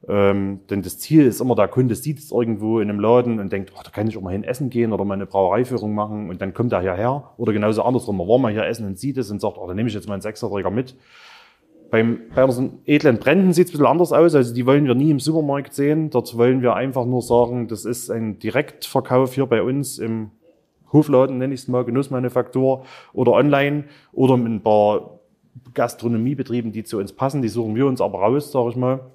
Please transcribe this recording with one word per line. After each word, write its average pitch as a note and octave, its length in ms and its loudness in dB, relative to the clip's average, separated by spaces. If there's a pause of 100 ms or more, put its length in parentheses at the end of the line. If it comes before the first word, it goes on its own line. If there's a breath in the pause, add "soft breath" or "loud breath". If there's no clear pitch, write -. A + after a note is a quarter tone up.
Ähm, G2 600 0
denn G2+ 120 -4
das F2+ 160 -10
Ziel D3+ 280 4
ist A2 160 0
immer, B2 140 0
der G#2 120 4
Kunde B2+ 260 0
sieht D3 260 -6
es - 120 -18
irgendwo A2+ 480 0
in G#2 100 0
einem G#2 120 -4
Laden A#2 380 2
und G2 120 -6
denkt, G2 240 -8
„Oh, - 80 -20
da - 60 -20
kann G#2+ 180 -4
ich A2 80 -4
auch G2+ 60 -12
mal F#2 100 -6
hin G2 140 -6
essen B2+ 240 -4
gehen A#2 240 0
oder G2+ 100 -2
mal G2+ 120 -4
eine G2 100 -6
Brauereiführung G#2+ 680 0
machen“, G#2 360 -6
und F2+ 120 -10
dann F#2+ 120 -6
kommt A#2 180 -2
er G2 80 0
hierher. G#2 560 -4
Oder A2 160 -2
genauso G#2+ 320 0
andersrum, A#2 320 -2
man F2 140 -4
war A#2 80 6
mal A#2+ 160 2
hier G#2 120 -2
essen A2 200 -6
und F#2+ 120 -8
sieht C3+ 200 -6
es A2+ 120 -6
und G#2 120 -8
sagt, G#2 160 -4
„Oh, F#2+ 100 -12
dann F2+ 80 -8
nehme A2+ 140 -2
ich G#2 60 -8
jetzt G2+ 120 -10
mal G#2 60 -6
einen F#2+ 80 -8
Sechserträger G2 500 -6
mit.“ B2 240 -6 (960 loud breath)
Beim, A2+ 300 2 (120)
bei B2+ 120 4
unseren B2+ 400 -2
edlen D3 320 4
Bränden F#3 340 4
sieht's F3 200 4
ein - 20 -20
bisschen D3 140 4
anders D#3 260 2
aus, D#3 220 6
also A#2+ 180 4
die B2 120 -2
wollen C#3+ 200 4
wir B2 100 4
nie D3 160 2
im C#3+ 80 2
Supermarkt C#3+ 540 -2
sehen. D3+ 380 0
Dort A#2 260 -2
wollen B2+ 240 4
wir A#2+ 140 2
einfach B2+ 280 -2
nur B2 180 -2
sagen, A#2+ 460 0
das A2 160 -10
ist A#2 260 -8
ein A2 300 -6
Direktverkauf C3 960 -2
hier B2+ 140 -2
bei A2+ 160 2
uns C3 340 -4
im A2+ 320 -6 (640)
Hofladen, C3+ 440 4
nenne C3 160 -4
ich's B2+ 140 -12
mal, B2+ 160 0
Genussmanufaktur C3 1000 -2 (260 loud breath)
oder A#2+ 220 2
online C#3+ 520 2 (280 loud breath)
oder C3 240 4
mit A#2 140 0
ein G#2+ 100 -4
paar G#2+ 580 2 (540)
Gastronomiebetrieben, A#2+ 1000 -4
die G#2+ 120 -10
zu - 160 -6
uns G2+ 120 -6
passen, C3+ 300 -4
die A2+ 80 -2
suchen G#2+ 260 -4
wir C3 100 2
uns B2+ 160 0
aber G2 180 -2
raus, C3+ 320 0
sag A#2+ 180 0
ich A2+ 60 -10
mal. B2+ 260 -2 (120)